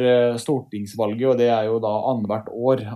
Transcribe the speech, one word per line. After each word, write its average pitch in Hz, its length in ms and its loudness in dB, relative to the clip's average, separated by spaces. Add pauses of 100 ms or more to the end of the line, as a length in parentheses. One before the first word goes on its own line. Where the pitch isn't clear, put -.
eh, 123 360 4
stortingsvalget, 113 960 -4
og 120 80 4
det 120 120 4
er 110 160 2
jo 113 140 0
da 110 80 -2 (220)
annethvert 107 420 -2
år. 123 320 0 (120)